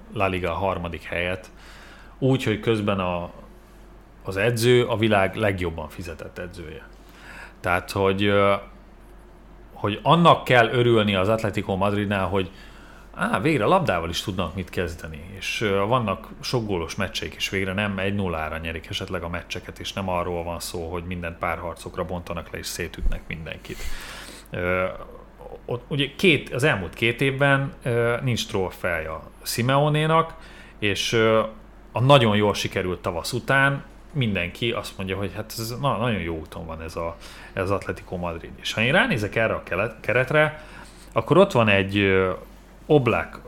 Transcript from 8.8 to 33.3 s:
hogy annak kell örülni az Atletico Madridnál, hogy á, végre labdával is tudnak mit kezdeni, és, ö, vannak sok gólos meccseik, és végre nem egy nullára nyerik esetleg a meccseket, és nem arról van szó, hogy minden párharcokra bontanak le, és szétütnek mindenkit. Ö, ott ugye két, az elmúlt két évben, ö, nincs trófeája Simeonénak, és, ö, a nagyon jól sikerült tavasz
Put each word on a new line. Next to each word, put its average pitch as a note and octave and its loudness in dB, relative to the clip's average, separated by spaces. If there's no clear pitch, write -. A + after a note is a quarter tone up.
hogy - -4
annak D#3+ 6
kell A#2+ 8
örülni A#2 4
az F#2+ 4
Atletico G#2 0
Madridnál, G2+ 0
hogy F#2 0
á, G3+ -2
végre B2+ 2
labdával A2 2
is F2 -4
tudnak F#2 -4
mit F#2 -6
kezdeni, E2 -8
és, - -6
ö, G2 2
vannak A2 -2
sok A#2 -2
gólos E2+ -4
meccseik, F2+ -6
és - -6
végre F#2+ -2
nem G2+ -2
egy G2 -2
nullára D#2+ -2
nyerik E2 -8
esetleg F2+ -6
a E2+ -6
meccseket, F2 -10
és - -10
nem F#2+ -4
arról F2 -2
van E2+ -6
szó, E2+ -8
hogy F2 -6
minden F2 -8
párharcokra E2+ -6
bontanak F2 -8
le, E2+ -10
és F2 -10
szétütnek - -2
mindenkit. - -12
Ö, F2+ 0
ott A#2+ -6
ugye C#3+ 0
két, D#3 2
az B2+ 0
elmúlt G#2+ 0
két A#2 0
évben, C#3 2
ö, A#2+ 2
nincs B2 0
trófeája E2 -4
Simeonénak, D3+ 2
és, G2+ 0
ö, A2 6
a A2+ 0
nagyon B2 8
jól G#2 4
sikerült F2+ -2
tavasz E2+ -4